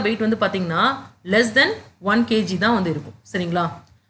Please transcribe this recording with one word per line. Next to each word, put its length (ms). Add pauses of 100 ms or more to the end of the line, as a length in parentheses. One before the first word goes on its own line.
weight 180
வந்து 180
பாத்தீங்கன்னா, 400 (500)
less 140 (120)
than 100 (420)
one 200
K 180
G 160
தான் 140
வந்து 140
இருக்கும். 220 (160)
சரிங்களா? 320 (460)